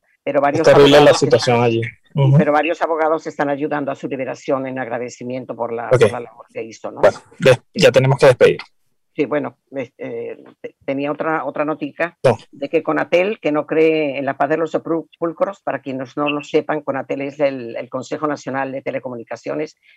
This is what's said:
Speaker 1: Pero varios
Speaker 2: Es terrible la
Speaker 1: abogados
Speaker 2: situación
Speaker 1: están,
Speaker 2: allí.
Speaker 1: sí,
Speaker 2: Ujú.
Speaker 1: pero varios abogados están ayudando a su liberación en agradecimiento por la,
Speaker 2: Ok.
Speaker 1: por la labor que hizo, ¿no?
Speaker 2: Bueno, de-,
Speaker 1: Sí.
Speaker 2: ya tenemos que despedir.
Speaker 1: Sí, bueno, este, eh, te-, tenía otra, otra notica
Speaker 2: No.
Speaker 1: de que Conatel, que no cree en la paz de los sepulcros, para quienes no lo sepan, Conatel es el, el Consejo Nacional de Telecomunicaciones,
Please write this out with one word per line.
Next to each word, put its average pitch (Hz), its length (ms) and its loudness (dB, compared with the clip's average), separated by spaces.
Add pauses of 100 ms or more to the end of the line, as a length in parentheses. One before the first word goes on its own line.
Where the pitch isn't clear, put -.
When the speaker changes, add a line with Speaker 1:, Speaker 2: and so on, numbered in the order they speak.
(240)
Speaker 1:
Pero 139 180 -2
varios 147 260 0
Speaker 2:
Es 143 60 8
terrible 143 200 8
la 147 40 8
Speaker 1:
abogados 147 220 8
Speaker 2:
situación 123 380 2
Speaker 1:
están, 120 80 2
Speaker 2:
allí. 113 180 0
Speaker 1:
sí, 117 60 -8 (300)
Speaker 2:
Ujú. 135 180 6
Speaker 1:
pero 151 140 4
varios 151 300 0
abogados 160 460 0
están 147 220 -4
ayudando 143 420 -4
a 139 40 -8
su - 120 -10
liberación 135 580 -6
en 131 140 -8
agradecimiento 123 760 -10
por 117 160 -6
la, 117 200 -8
Speaker 2:
Ok. 123 80 4
Speaker 1:
por 107 140 4
la 123 80 -8
labor 117 300 -20
que 117 120 -10
hizo, 110 280 -14
¿no? 120 100 -14
Speaker 2:
Bueno, - 180 2 (180)
de-, 131 160 4
Speaker 1:
Sí. - 80 -2 (140)
Speaker 2:
ya 135 160 4
tenemos 135 260 4
que - 80 6
despedir. - 320 6 (580)
Speaker 1:
Sí, 151 100 0
bueno, 131 340 -4 (160)
este, 117 560 -10
eh, 139 120 -18 (160)
te-, - 160 -16 (100)
tenía 143 260 -4
otra, 156 340 -4
otra 147 200 -6
notica 156 580 -6
Speaker 2:
No. 117 120 4 (160)
Speaker 1:
de 139 160 -10
que - 140 -10
Conatel, 170 580 0
que 151 120 -2
no 147 160 -2
cree 156 500 0
en 139 80 -6
la 135 120 -4
paz 143 120 0
de 156 80 0
los 160 140 -4
sepulcros, 165 880 -6
para 131 220 -6
quienes 131 340 -10
no 147 120 -2
lo 147 120 -4
sepan, 151 400 -2
Conatel 135 400 -6
es 139 180 -8
el, 135 360 -4
el 127 140 -12
Consejo 131 360 -8
Nacional 135 460 -6
de 131 100 -10
Telecomunicaciones, 131 920 -10 (220)